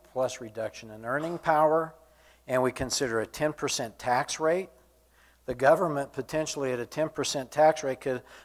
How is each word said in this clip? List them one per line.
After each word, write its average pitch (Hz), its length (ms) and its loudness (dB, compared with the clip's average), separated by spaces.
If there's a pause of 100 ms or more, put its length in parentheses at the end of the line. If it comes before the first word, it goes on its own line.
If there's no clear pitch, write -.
(120)
plus 127 300 -4
reduction 110 500 -10
in 110 140 -16
earning 151 320 -4
power, 160 560 4 (540)
and 127 160 2
we 127 80 2
consider 120 500 -2
a 104 60 -4
ten 151 260 -2
percent 131 460 -6
tax - 400 -2
rate, 170 300 0 (760)
the 127 100 -4
government 143 560 4
potentially 147 600 -4
at 123 60 -4
a 117 80 -6
ten 156 200 -2
percent 139 440 -4
tax 156 320 4
rate 131 180 -4
could 127 220 -4 (220)